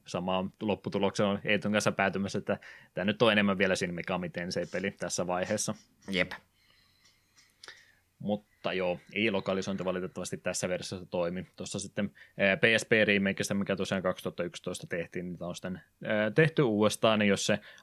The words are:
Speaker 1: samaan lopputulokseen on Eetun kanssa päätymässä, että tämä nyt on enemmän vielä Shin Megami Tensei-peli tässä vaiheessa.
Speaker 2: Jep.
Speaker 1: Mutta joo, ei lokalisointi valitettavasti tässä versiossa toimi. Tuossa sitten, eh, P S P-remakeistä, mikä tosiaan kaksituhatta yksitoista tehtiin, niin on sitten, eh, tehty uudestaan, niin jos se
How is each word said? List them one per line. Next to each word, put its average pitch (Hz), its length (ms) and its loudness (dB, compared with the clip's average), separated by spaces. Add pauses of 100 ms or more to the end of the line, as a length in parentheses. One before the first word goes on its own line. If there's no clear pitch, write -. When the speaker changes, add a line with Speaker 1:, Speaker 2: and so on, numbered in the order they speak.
Speaker 1:
samaan 92 540 -2
lopputulokseen 101 680 0
on 98 160 0
Eetun 104 280 0
kanssa 104 200 2
päätymässä, 98 460 0
että 101 200 -2 (360)
tämä 90 100 -4
nyt 104 180 0
on 110 100 8
enemmän 101 260 2
vielä 92 180 4
Shin 87 180 -2
Megami 90 340 -4
Tensei-peli 87 640 -6
tässä 90 360 -4
vaiheessa. 92 480 -2 (360)
Speaker 2:
Jep. 90 220 0 (1900)
Speaker 1:
Mutta - 540 -6
joo, 90 260 -2 (140)
ei 107 180 0
lokalisointi 98 540 -2
valitettavasti 92 520 -4
tässä 92 320 -4
versiossa 90 380 -6
toimi. 90 400 -4 (100)
Tuossa 98 220 -8
sitten, 98 320 -4 (280)
eh, 98 220 4
P - 40 6 (140)
S - 60 -2
P-remakeistä, 101 680 4
mikä 98 220 0
tosiaan 95 260 -2
kaksituhatta 90 420 -2
yksitoista 87 420 -8
tehtiin, 87 400 -6
niin 87 160 -8
on 87 120 -6
sitten, 92 260 -8 (220)
eh, 107 320 0
tehty 156 280 4
uudestaan, 110 560 4
niin 104 100 4
jos 98 180 2
se 104 120 2 (240)